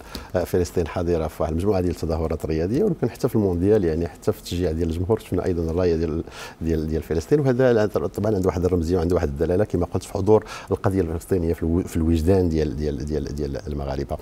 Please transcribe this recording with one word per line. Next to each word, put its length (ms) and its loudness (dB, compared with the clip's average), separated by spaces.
آه، 80 2
فلسطين 440 0
حاضره 400 0
في 160 -4
واحد 80 -2
المجموعه 300 0
ديال 100 0
التظاهرات 520 -4
الرياضيه، 400 0
ولكن 260 0
حتى 200 -2
في 60 -4
المونديال 500 4
يعني 220 0
حتى 240 -4
في 80 -2
التشجيع 320 -2
ديال 180 0
الجمهور 300 0
شفنا 260 -4
ايضا 260 0
الرايه 240 2
ديال، 280 -2
ديال، 260 0
ديال 160 -2
فلسطين، 360 2
وهذا 340 4
لا-، 120 4
طبعا 500 0
عنده 120 2
واحد 180 0
الرمزيه 320 2
وعنده 180 2
واحد 120 2
الدلاله 360 0
كما 220 0
قلت 180 -6
في 100 -16
حضور 320 4
القضيه 300 0
الفلسطينيه 520 0
في 100 -4
الو-، 200 2
في 120 -6
الوجدان 540 4
ديال، 260 0
ديال، 300 -2
ديال، 300 -4
ديال 320 -6
المغاربه، 540 -4